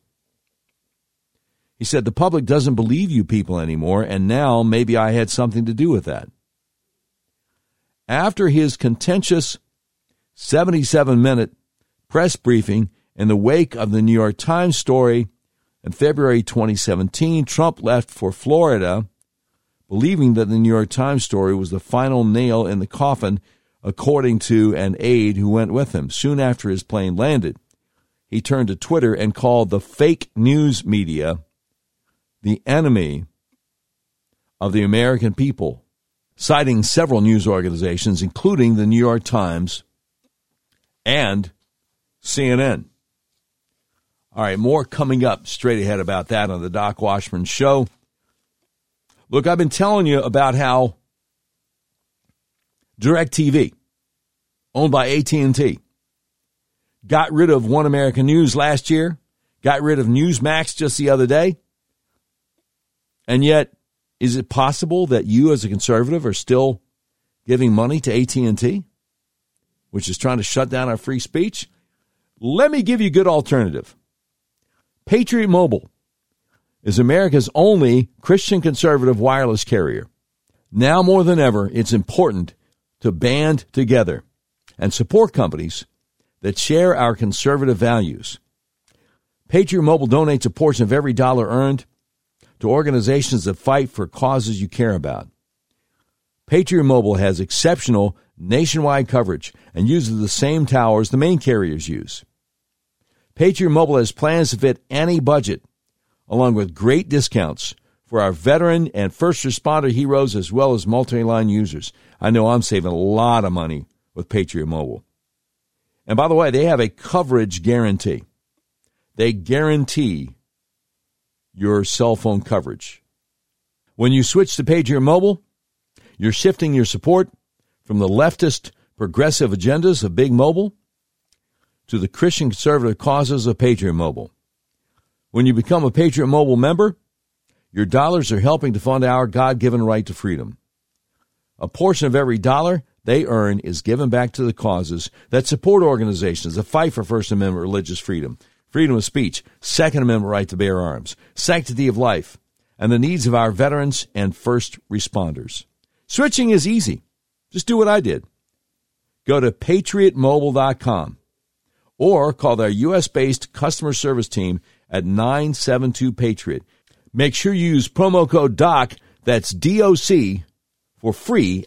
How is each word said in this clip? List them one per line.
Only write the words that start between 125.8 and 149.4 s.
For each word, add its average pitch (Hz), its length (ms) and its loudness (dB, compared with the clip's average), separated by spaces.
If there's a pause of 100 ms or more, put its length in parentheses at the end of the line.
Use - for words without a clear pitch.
you're 110 140 0
shifting 165 420 0
your 123 120 4
support 185 440 0 (540)
from 104 160 -2
the 95 80 2
leftist 147 640 0 (260)
progressive 123 540 0
agendas 143 520 0
of 90 120 -4
Big 131 160 2
Mobile 160 420 2 (1160)
to 110 120 -4
the 95 80 -2
Christian 165 420 -2
conservative 120 480 0
causes 139 480 -2
of 117 120 0
Patriot 98 360 0
Mobile. 82 380 -4 (1000)
When 120 140 2
you 127 80 4
become 151 300 0
a 127 80 2
Patriot 156 360 0
Mobile 139 300 2
member, 170 400 2 (760)
your 101 140 -2
dollars 143 460 0
are 104 80 0
helping 143 340 0
to 104 60 -4
fund 131 240 0
our 127 240 2
God-given 123 560 0
right 110 240 0
to 92 60 -12
freedom. 80 440 -8 (1040)
A - 80 -8
portion 170 400 0
of 127 80 0
every 131 220 0
dollar 147 460 0 (200)
they 135 220 0
earn 104 340 0
is - 240 -10
given 127 260 -2
back 123 220 0
to 131 120 -6
the 117 80 0
causes 87 600 -6 (180)
that 131 160 0
support 190 380 2
organizations 98 720 -2
that 104 80 -4
fight 160 280 -2
for 110 120 -6
First 110 280 -4
Amendment 95 300 -2
religious 92 380 -6
freedom, 71 400 -8 (280)
freedom 147 280 0
of 107 80 0
speech, - 400 -4 (180)